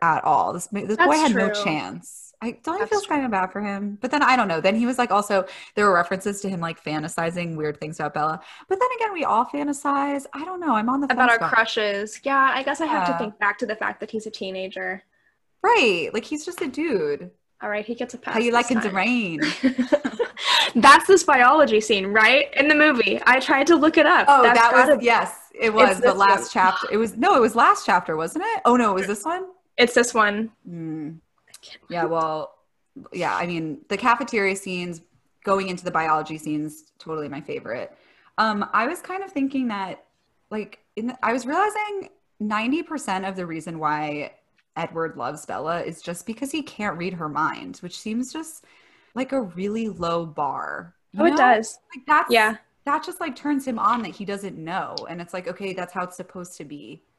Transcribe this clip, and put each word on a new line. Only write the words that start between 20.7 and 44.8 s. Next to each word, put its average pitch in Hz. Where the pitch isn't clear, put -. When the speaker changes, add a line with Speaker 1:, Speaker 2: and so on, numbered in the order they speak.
Speaker 2:
That's 277
this 381
biology 254
scene, 202
right? 220
In 277
the 302
movie. 285
I 254
tried 277
to 339
look 311
it 302
up. 302
Speaker 1:
Oh, 277
Speaker 2:
That's 240
Speaker 1:
that 233
was, 254
Speaker 2:
gotta 240
Speaker 1:
yes, 214
it -
Speaker 2:
It's 208
Speaker 1:
was 202
the 185
Speaker 2:
this 190
Speaker 1:
last 196
Speaker 2:
one. -
Speaker 1:
chapter. 185
It 202
was, 220
no, 349
it 285
was 233
last 339
chapter, 175
wasn't 285
it? 453
Oh, 240
no, 226
it -
was 190
this 214
one? 359
Speaker 2:
It's 240
this 247
one. 214
Speaker 1:
Mm. 160
Speaker 2:
I -
can't -
Speaker 1:
Yeah, 170
Speaker 2:
wait. 160
Speaker 1:
well, 156
yeah, 156
I 127
mean, 160
the 202
cafeteria 226
scenes, 180
going 196
into 180
the 180
biology 160
scenes, 151
totally 156
my 139
favorite. -
Um, 208
I 226
was 339
kind 381
of 381
thinking 269
that, 196
like, 214
in 220
the, 247
I 220
was 240
realizing 415
ninety 220
percent 196
of 190
the 185
reason 165
why 151
Edward 165